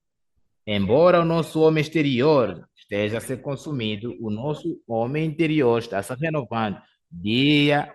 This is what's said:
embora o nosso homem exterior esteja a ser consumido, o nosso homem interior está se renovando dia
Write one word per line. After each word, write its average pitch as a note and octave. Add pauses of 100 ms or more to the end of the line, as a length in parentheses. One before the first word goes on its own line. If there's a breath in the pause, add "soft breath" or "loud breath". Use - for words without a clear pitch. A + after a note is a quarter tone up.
(680)
embora C3
o -
nosso E3
homem D#3
exterior C#3
esteja G#2
a -
ser A#2+
consumido, B2
o A2+
nosso D3
homem B2
interior D3+
está G2+
se B2+
renovando A#2+ (300 soft breath)
dia C#3+